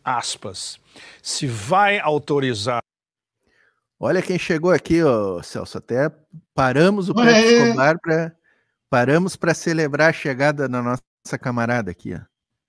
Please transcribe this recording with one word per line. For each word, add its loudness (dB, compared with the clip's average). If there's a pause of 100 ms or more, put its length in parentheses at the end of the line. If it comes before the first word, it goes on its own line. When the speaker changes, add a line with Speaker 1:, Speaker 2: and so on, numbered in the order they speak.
Speaker 1:
aspas, -8 (420)
se -8
vai 0
autorizar -2 (1200)
Speaker 2:
Olha 0
quem -4
chegou -2
aqui, 2
ô, 0
Celso. -10
Até -2 (460)
paramos 2
o -2
Speaker 3:
Ué. 4 (100)
Speaker 2:
Pepe 6 (160)
Escobar 2
pra, -2 (560)
paramos 2
pra -2
celebrar 0
a 4
chegada -2
da -4
nossa -8
camarada -2
aqui, -10
ó. -12 (480)